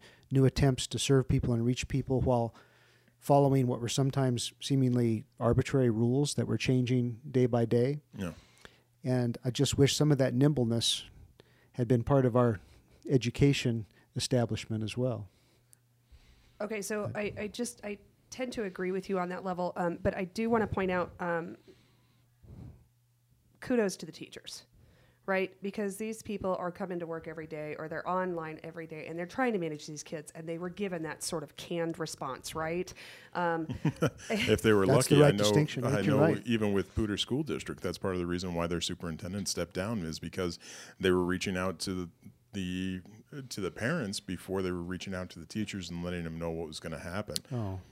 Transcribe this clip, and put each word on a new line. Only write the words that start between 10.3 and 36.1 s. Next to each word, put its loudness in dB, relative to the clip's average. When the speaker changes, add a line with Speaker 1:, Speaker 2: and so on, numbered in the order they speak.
Speaker 1:
nimbleness 2
had 0
been 4
part 6
of 2
our 6
education 2
establishment 0
as -6
well. -4
Speaker 3:
Okay, -6
so -4
I, -4
I -6
just, -8
I -8
tend -8
to -4
agree -4
with -4
you 0
on -2
that -8
level, -2
um, -2
but 0
I -4
do -4
wanna 2
point 0
out, 0
um, -4
kudos 0
to -14
the -14
teachers, -16
right? 0
Because -4
these -8
people -2
are -4
coming -8
to -6
work -8
every -10
day, -8
or -8
they're -8
online -2
every -12
day, -12
and -8
they're -6
trying -2
to -2
manage -6
these -10
kids, -10
and -12
they -6
were -8
given -6
that -8
sort -4
of -16
canned -4
response, -8
right? -4
Um, 0
Speaker 2:
<laughs> -2
If 2
they 6
were 6
Speaker 1:
That's 6
the 6
Speaker 2:
lucky, 10
Speaker 1:
right 10
Speaker 2:
I 8
know, 0
Speaker 1:
distinction. 4
I 0
Speaker 2:
I 2
Speaker 1:
think 2
you're 4